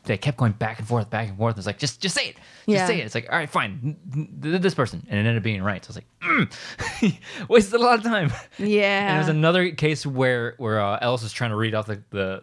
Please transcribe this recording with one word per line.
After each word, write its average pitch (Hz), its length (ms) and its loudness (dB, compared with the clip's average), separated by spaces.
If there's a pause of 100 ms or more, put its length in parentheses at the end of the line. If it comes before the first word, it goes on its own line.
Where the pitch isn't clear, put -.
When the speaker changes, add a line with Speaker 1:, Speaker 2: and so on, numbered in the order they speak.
Speaker 1:
They 104 120 -2
kept - 220 -2
going 113 140 4
back 110 260 -4
and 110 100 -8
forth, 117 220 0
back 110 180 -4
and 95 80 -10
forth. 110 220 0
It's 95 80 -6
like, 104 120 -6
"Just, - 220 -4
just 180 140 -4
say 269 140 -2
it. - 80 -16
Just - 40 -20 (260)
Speaker 2:
Yeah. 190 200 4
Speaker 1:
say 185 160 0
it." - 20 -4
It's 107 100 -10
like, 117 160 -4
"All 160 60 0
right, 156 140 -2
fine. 117 340 -2
N-, 151 120 -4 (180)
n-, 151 260 -6
th-, 165 220 -2
this 185 120 2
person," 110 360 -2
and 101 80 -2
it - 20 2
ended 117 160 2
up 104 60 -2
being 104 200 -2
right. 95 220 -2
So - 40 -20
I - 20 -16
was - 60 -14 (1080)
like, - 0 -
"Mm." 202 160 2 (140)
<laughs> 196 180 -10
Wasted 220 280 6
a 233 60 4
lot 240 140 6
of 214 60 -4
time. 196 280 2 (240)
Speaker 2:
Yeah. 202 520 2
Speaker 1:
And 185 80 2
it - 20 2
was 151 100 2
another 170 440 4
case 151 340 0
where, 127 500 2
where, 107 240 0
uh, 101 220 0
Ellis 120 200 0
was 107 120 -8
trying 120 160 -2
to 107 60 -2
read 110 180 0
off 107 140 0
the, 104 200 -6
the, 95 340 -4